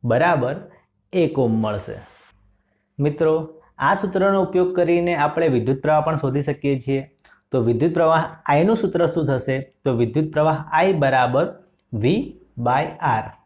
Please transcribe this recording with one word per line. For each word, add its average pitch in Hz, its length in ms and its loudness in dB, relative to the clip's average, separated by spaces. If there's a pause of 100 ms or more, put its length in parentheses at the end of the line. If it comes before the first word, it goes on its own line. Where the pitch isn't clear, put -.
બરાબર 131 520 2 (580)
એક 165 260 0
ઓમ 117 220 2
મળશે. 104 360 -6 (1000)
મિત્રો, 147 340 0 (460)
આ 139 160 2
સૂત્રનો 196 480 0
ઉપયોગ 180 320 0
કરીને 175 400 2
આપણે 151 340 0
વિદ્યુત 127 320 0
પ્રવાહ 151 240 2
પણ 156 180 -2
શોધી 139 240 -2
શકીએ 143 320 -2
છીએ. 135 220 -2 (520)
તો 127 80 2
વિદ્યુત 120 320 2
પ્રવાહ 160 300 2 (260)
I 147 140 4
નું 220 140 2
સૂત્ર 180 300 -2
શું 165 200 -2
થશે? 131 300 -2 (240)
તો 143 140 -2
વિદ્યુત 120 360 0
પ્રવાહ 156 260 0 (220)
I 190 160 2
બરાબર 131 500 2 (480)
V 120 220 2 (420)
by 123 260 0 (280)
R. - 140 -2 (200)